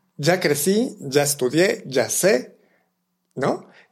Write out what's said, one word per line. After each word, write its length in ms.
ya 240
crecí, 600
ya 220
estudié, 640
ya 220
sé", 480
¿no? 340